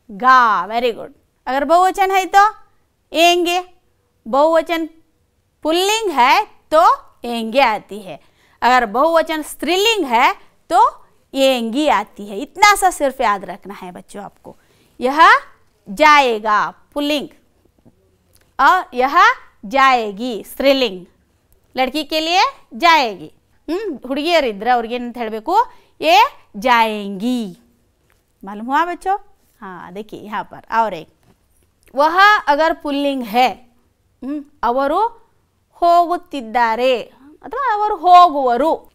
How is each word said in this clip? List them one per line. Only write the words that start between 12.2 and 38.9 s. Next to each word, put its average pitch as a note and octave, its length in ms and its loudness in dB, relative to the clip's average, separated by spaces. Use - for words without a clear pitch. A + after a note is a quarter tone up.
है। G#3 140 -14
इतना G4+ 360 2
सा G4 160 0
सिर्फ C4 300 -4
याद G3+ 240 -2
रखना F#3 280 -16
है F#3 180 -16
बच्चों G3 320 -18
आपको। - 320 -20
यह C4+ 200 0
जाएगा A3+ 720 2
पुल्लिंग C#4+ 340 -4
और D#4 180 4
यह C4 220 -2
जाएगी A#3+ 680 0
स्त्रीलिंग। C4 540 0
लड़की C4 280 -2
के D#4 160 -4
लिए E4+ 240 0
जाएगी। A#3 540 0
हम्म, G4 220 -6
ಹುಡುಗಿಯರಿದ್ರೆ C4+ 640 -2
ಅವ್ರಿಗೆ A#3+ 240 -2
ಏನಂತ A#3+ 220 -10
ಹೇಳ್ಬೇಕು? A3 380 -6
ये D#4+ 140 2
जाएंगी। A3 800 -2
मालूम G#3 220 -14
हुआ C#4 200 0
बच्चों? F#4+ 320 -4
हाँ, F3+ 320 -16
देखिए G#3+ 260 -14
यहाँ G#3 240 -10
पर - 180 -20
और A3+ 200 0
एक, D#3+ 140 -12
वह D4 240 0
अगर D#4 300 2
पुल्लिंग C#4+ 480 -4
है, A#3 240 0
हम्म, C#4+ 180 -10
ಅವರು C#4 360 -2
ಹೋಗುತ್ತಿದ್ದಾರೆ C4 1160 0
अथवा C5+ 200 -8
ಅವರು G#4 240 -2
ಹೋಗುವರು। D4+ 720 4